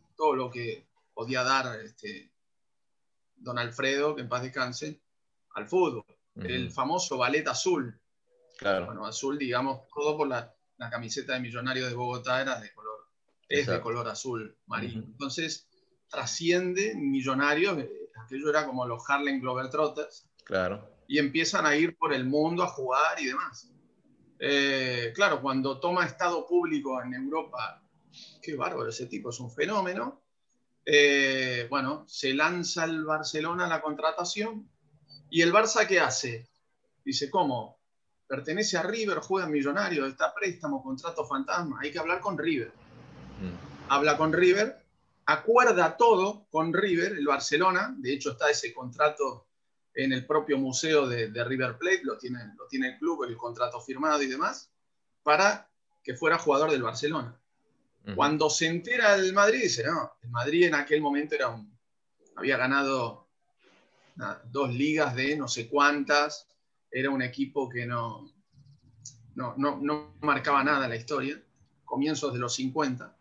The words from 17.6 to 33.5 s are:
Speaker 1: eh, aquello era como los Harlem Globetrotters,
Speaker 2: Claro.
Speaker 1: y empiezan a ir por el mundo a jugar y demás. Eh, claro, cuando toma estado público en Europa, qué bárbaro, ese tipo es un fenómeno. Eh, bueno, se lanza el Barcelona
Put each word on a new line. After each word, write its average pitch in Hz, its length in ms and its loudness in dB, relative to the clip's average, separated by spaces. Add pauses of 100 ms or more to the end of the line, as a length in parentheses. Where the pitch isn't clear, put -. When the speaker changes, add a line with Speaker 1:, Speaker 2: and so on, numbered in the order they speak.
Speaker 1:
eh, - 320 -10 (120)
aquello 139 280 -6
era 147 160 2
como 127 200 -4
los 117 220 -8
Harlem 139 320 0
Globetrotters, 131 840 -4 (180)
Speaker 2:
Claro. 95 460 -2 (180)
Speaker 1:
y 143 100 2
empiezan 160 480 2
a 147 100 4
ir 165 200 2
por 156 180 0
el 127 100 -2
mundo 156 380 2
a - 60 0
jugar 139 520 0
y 139 60 -4
demás. 156 440 -8 (680)
Eh, 131 760 0
claro, 185 260 4
cuando 131 400 -2
toma 175 260 2
estado 175 400 -2
público 147 560 0
en 127 120 -8
Europa, 131 680 -6 (600)
qué 151 120 -8
bárbaro, 143 360 -4
ese 123 160 -8
tipo - 240 -8
es 120 100 -10
un 123 100 -10
fenómeno. 196 720 -2 (600)
Eh, 135 840 6
bueno, 139 380 -2
se - 260 -2
lanza 170 520 0
el 160 200 -2
Barcelona 156 600 -2